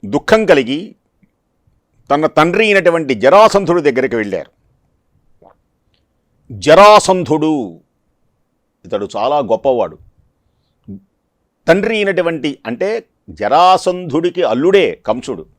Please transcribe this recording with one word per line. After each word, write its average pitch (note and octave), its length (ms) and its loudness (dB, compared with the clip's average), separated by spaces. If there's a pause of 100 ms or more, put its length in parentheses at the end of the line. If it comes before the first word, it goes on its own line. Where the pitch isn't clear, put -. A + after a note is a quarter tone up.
దుఃఖం D3 420 0
కలిగి D3 480 -2 (1160)
తన D3 160 0
తండ్రి F3 380 0
అయినటువంటి E3+ 500 0
జరాసంధుడి E3+ 680 2
దగ్గరికి B2+ 340 -2
వెళ్ళారు. G2 340 -6 (2000)
జరాసంధుడు D#3 1300 2 (1040)
ఇతడు G2+ 320 -6
చాలా C3 220 -2
గొప్పవాడు. A2+ 600 -2 (1700)
తండ్రి G#3 260 0
అయినటువంటి, E3+ 720 -4
అంటే A3 380 -6 (260)
జరాసంధుడికి E3+ 1120 0
అల్లుడే C#3 640 0
కంసుడు. A2 400 -8 (120)